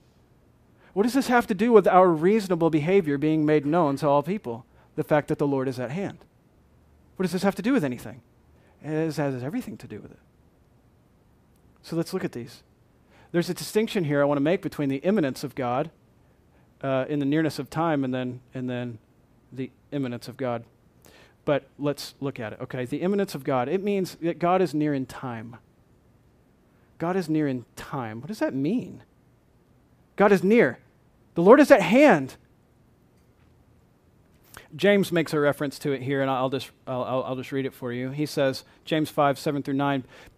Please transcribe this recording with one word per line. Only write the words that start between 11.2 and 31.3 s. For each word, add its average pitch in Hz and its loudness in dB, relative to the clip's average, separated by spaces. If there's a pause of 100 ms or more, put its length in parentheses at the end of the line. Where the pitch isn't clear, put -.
So - -12
let's 165 -4
look 185 -6
at 170 -6
these. 117 -14 (680)
There's 175 0
a 175 -4
distinction 214 -4
here 143 0
I - 4
want 143 2
to 139 0
make 180 0
between 147 -6
the 135 -2
immanence 160 -2
of 127 -10
God, 131 -4 (920)
uh, 135 -2
in 147 -2
the 139 -2
nearness 151 0
of 131 -10
time 160 -2
and 127 -4
then, 127 -6 (140)
and 127 -8
then 123 -8 (540)
the 127 -10 (220)
immanence 127 -8
of 113 -16
God. 120 -4 (800)
But - 0 (140)
let's - -6
look 135 -6
at 107 -8
it, - -14
okay? 127 -8
The 147 -6
immanence 196 -2
of 139 -10
God, 131 0
it 185 -4
means 202 -4
that 160 -4
God 180 2
is 175 -2
near 151 0
in 131 -4
time. 117 -12 (1400)
God 175 -4
is 175 -4
near 156 0
in 127 -4 (100)
time. 117 -10
What 143 -14
does 214 -12
that 311 -4
mean? 139 -4 (1120)
God 202 6
is 185 4
near. 185 4 (560)